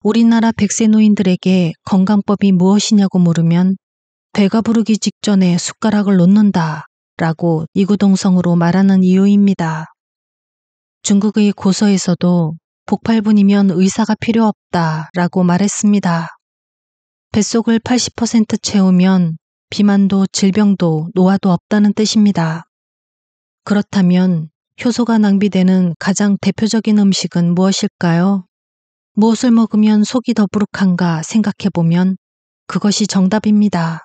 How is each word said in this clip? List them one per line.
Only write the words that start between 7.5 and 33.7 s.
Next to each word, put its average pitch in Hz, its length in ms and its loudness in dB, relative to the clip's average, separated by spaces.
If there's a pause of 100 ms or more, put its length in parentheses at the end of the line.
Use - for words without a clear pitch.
이구동성으로 185 840 0
말하는 185 480 2
이유입니다. 185 840 0 (1160)
중국의 208 500 0
고서에서도 175 1040 -2 (280)
"폭발분이면 202 880 0
의사가 190 500 -2
필요 226 240 0
없다"라고 175 1000 -4
말했습니다. 180 840 -2 (1040)
뱃속을 226 460 0
팔십 - 380 -4
퍼센트 220 420 -2
채우면 185 800 0 (320)
비만도 196 600 2
질병도 185 840 0
노화도 190 360 2
없다는 208 440 0
뜻입니다. 190 680 -2 (1000)
그렇다면 180 880 0 (340)
효소가 233 340 0
낭비되는 185 800 0
가장 196 420 -2
대표적인 214 580 -2
음식은 175 580 0
무엇일까요? 185 880 -2 (680)
무엇을 226 360 0
먹으면 214 540 2
속이 240 300 -4
더부룩한가 185 880 -2
생각해보면 185 920 -2 (520)
그것이 202 400 -2
정답입니다. 190 960 0